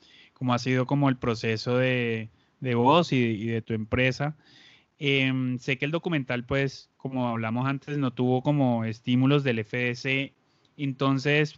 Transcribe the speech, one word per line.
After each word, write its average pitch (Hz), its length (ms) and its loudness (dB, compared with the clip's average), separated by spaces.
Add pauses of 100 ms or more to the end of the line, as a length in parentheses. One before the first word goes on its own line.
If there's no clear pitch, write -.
(340)
cómo 123 200 0
ha 123 40 0
sido 127 280 0
como 143 220 2
el 131 80 2
proceso 117 600 -2
de, 120 520 0 (300)
de 127 160 -2
vos 143 360 4
y, 139 40 2
y 113 300 0
de 113 140 -2
tu 113 140 -6
empresa. 127 640 -2 (600)
Em, 131 600 0
sé 131 200 -4
que - 60 -4
el 143 60 -4
documental, 143 540 -2
pues, 139 520 -4
como 131 320 -4
hablamos 113 380 -4
antes, 139 320 -6
no 131 140 0
tuvo 127 300 0
como 131 420 2
estímulos 127 580 2
del 123 160 0
F 110 180 -6
D 123 200 -2
C. 135 360 -4 (440)
Entonces, 139 800 0